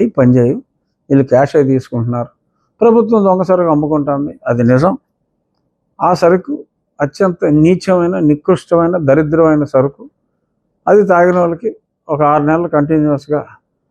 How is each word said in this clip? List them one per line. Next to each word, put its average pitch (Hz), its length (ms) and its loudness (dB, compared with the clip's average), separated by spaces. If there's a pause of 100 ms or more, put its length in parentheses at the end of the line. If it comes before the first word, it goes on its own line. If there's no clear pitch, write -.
అవి 226 100 -2
పనిచేయవు, 127 520 0 (480)
వీళ్ళు 139 140 2
క్యాష్ 135 320 0
అవి 143 80 4
తీసుకుంటున్నారు, 120 640 -4 (520)
ప్రభుత్వం 220 440 2
దొంగ 190 180 0
సరుకు 180 280 0
అమ్ముకుంటుంది, 147 760 -4
అది 123 160 -2
నిజం. 131 360 2 (1040)
ఆ 175 120 2
సరుకు 180 500 -2 (360)
అత్యంత 175 440 -4
నీచమైన, 175 720 0
నికృష్టమైన, 170 800 0
దరిద్రమైన 151 680 2
సరుకు. 139 460 -4 (800)
అది 202 180 4
తాగిన 180 320 2
వాళ్ళకి 175 380 -4 (320)
ఒక 151 140 -2
ఆరు 147 200 2
నెలలు 160 260 -2
కంటిన్యూస్గా 151 800 -2 (440)